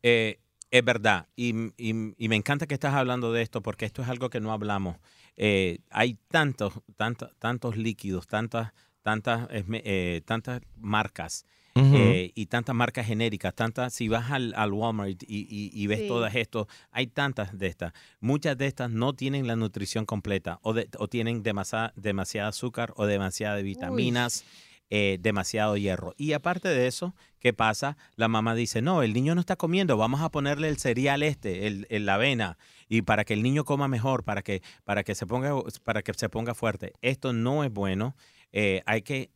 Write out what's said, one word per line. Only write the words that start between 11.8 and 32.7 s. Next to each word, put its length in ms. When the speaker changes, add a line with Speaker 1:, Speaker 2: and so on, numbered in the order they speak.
Speaker 1:
eh, 380
y 100
tantas 280
marcas 320
genéricas, 480
tantas, 400
si 140
vas 240
al, 240
al 160
Walmart 520
y, 180
y, 320
y 140
ves 120
Speaker 3:
Sí. 80
Speaker 1:
todas 280
estas, 300
hay 160
tantas 500
de 100
estas. 240
Muchas 360
de 100
estas 220
no 240
tienen 320
la 120
nutrición 480
completa 560
o, 120
de, 140
o 120
tienen 340
demasa-, 540
demasiada 520
azúcar 460
o 100
demasiadas 560
Speaker 3:
Uy. 40
Speaker 1:
vitaminas, 800
eh, 300
demasiado 560
hierro. 400
Y 160
aparte 380
de 180
eso, 260
¿qué 140
pasa? 440
La 140
mamá 260
dice, 260
"No, 220
el 100
niño 220
no 60
está 160
comiendo, 400
vamos 240
a 80
ponerle 400
el 80
cereal 460
este, 440
el, 220
el, 160
la 80
avena, 440